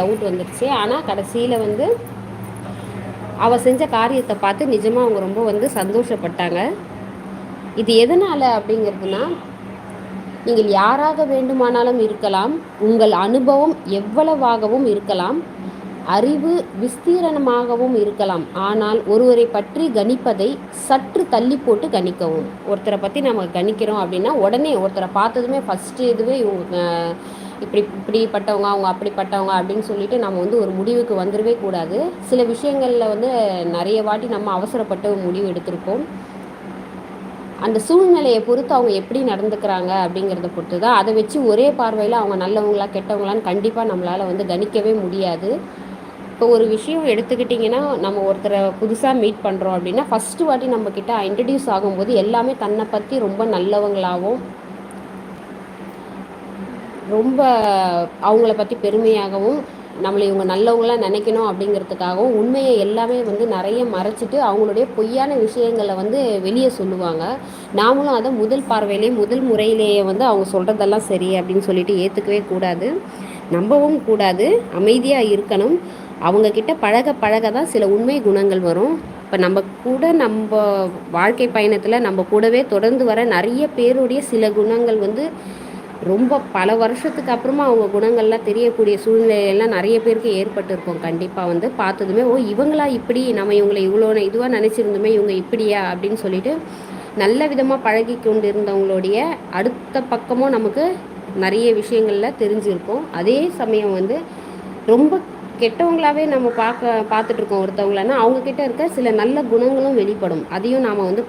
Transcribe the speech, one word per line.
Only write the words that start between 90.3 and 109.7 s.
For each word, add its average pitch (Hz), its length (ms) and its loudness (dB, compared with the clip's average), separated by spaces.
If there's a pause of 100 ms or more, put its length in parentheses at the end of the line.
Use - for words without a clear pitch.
ஏற்பட்டிருக்கும். 190 640 -4
கண்டிப்பா 175 460 -4
வந்து 175 300 0
பார்த்ததுமே, 196 460 0
"ஓ, 247 140 4
இவங்களா 269 500 2
இப்படி, 254 460 0
நம்ம 208 200 0
இவங்களை 202 380 4
இவ்வளோ 220 260 4
இதுவா 214 300 0
நினைச்சிருந்தோமே, 220 580 2
இவங்க 208 280 4
இப்படியா?" 202 600 0
அப்படின்னு 196 220 -2
சொல்லிட்டு 202 420 -2 (600)
நல்ல 226 300 4
விதமா 269 360 0
பழகி 226 420 0
கொண்டு 214 280 2
இருந்தவங்களுடைய 196 720 0 (260)
அடுத்த 247 520 -2
பக்கமும் 254 480 -2
நமக்கு 254 460 0 (400)
நிறைய 202 360 2
விஷயங்கள்ல 214 680 0
தெரிஞ்சிருக்கும். 208 600 -2 (120)
அதே 262 440 2
சமயம் 214 360 0
வந்து 196 260 -2 (680)
ரொம்ப 294 320 6 (420)
கெட்டவங்களாவே 311 640 2
நம்ம 262 220 2
பார்க்க, 233 640 0
பார்த்துட்டு 220 180 0
இருக்கோம் 202 380 -2
ஒருத்தவங்களன்னா, 196 420 0
அவங்க 254 320 4
கிட்ட 269 240 -4
இருக்க 269 240 -2
சில 247 220 0
நல்ல 233 320 2
குணங்களும் 262 520 2